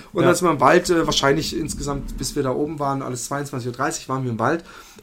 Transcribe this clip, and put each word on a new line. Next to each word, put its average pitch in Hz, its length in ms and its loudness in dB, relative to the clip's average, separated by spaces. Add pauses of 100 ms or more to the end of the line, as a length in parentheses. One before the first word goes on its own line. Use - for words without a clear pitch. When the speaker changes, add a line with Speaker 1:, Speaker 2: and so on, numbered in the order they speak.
(140)
Speaker 1:
Und 170 80 0
Speaker 2:
Ja. 135 60 6
Speaker 1:
dann - 80 6
sind 175 120 2
wir 165 40 6
im 143 80 -2
Wald, 165 320 6
äh, 165 140 4
wahrscheinlich 147 520 2
insgesamt, 143 600 -6
bis - 180 -6
wir 143 80 0
da 131 80 0
oben 147 260 -2
waren, 139 240 -2
alles 127 240 -8
zweiundzwanzig 139 420 -6
Uhr 123 60 -6
dreißig 147 340 -4
waren 131 160 -2
wir 123 80 -4
im 110 60 -4
Wald 143 260 0 (400)